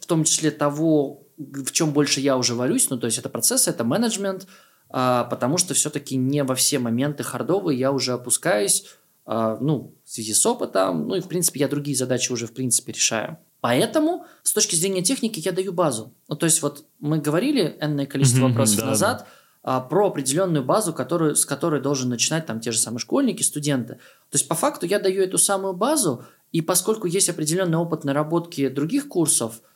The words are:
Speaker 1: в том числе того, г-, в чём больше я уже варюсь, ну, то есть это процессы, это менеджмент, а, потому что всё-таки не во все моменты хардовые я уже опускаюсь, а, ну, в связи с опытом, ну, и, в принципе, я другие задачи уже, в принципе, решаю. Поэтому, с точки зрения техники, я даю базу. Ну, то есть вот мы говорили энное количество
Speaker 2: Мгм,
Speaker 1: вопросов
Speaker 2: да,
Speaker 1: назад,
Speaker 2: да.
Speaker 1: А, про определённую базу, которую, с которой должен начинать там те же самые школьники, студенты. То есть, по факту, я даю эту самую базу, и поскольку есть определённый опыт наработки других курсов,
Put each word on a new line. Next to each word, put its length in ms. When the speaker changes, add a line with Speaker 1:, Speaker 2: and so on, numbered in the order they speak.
Speaker 1:
в 60
том 180
числе 260
того, 720
г-, 280
в 80
чём 200
больше 280
я 160
уже 180
варюсь, 360
ну, 80
то 80
есть 120
это 100
процессы, 420
это 140
менеджмент, 640
а, 360
потому 340
что 160
всё-таки 420
не 280
во 100
все 240
моменты 460
хардовые 540
я 140
уже 200
опускаюсь, 720
а, 340
ну, 340
в 60
связи 220
с 140
опытом, 600
ну, 80
и, 40
в 80
принципе, 320
я 80
другие 280
задачи 360
уже, 140
в 80
принципе, 380
решаю. 440
Поэтому, 640
с 100
точки 240
зрения 260
техники, 380
я 120
даю 200
базу. 420
Ну, 80
то 100
есть 160
вот 240
мы 180
говорили 600
энное 260
количество 340
Speaker 2:
Мгм, 80
Speaker 1:
вопросов 320
Speaker 2:
да, 60
Speaker 1:
назад, 340
Speaker 2:
да. 60
Speaker 1:
А, 180
про 280
определённую 560
базу, 280
которую, 440
с 80
которой 360
должен 280
начинать 380
там 140
те 120
же 60
самые 220
школьники, 420
студенты. 520
То 440
есть, 100
по 60
факту, 320
я 120
даю 240
эту 160
самую 360
базу, 500
и 120
поскольку 440
есть 220
определённый 500
опыт 260
наработки 640
других 400
курсов, 520